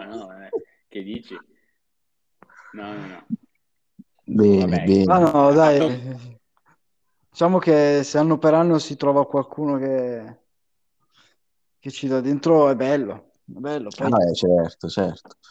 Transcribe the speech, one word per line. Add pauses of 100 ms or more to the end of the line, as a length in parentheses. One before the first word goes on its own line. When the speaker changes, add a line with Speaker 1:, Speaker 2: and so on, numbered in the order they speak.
Speaker 1:
no, (100)
eh, (380)
che
dici? (1300)
No,
no,
no. (1000)
Speaker 2:
Bene,
Speaker 1:
Vabbè.
Speaker 2:
bene.
Speaker 3:
Ah,
no,
dai.
Speaker 1:
Ha
fatto (920)
Speaker 3:
Diciamo
che
se
anno
per
anno
si
trova
qualcuno
che, (1400)
che
ci
dà
dentro,
è
bello, (160)
è
bello.
Poi
Speaker 2:
Ah,
eh,
certo,
certo. (140)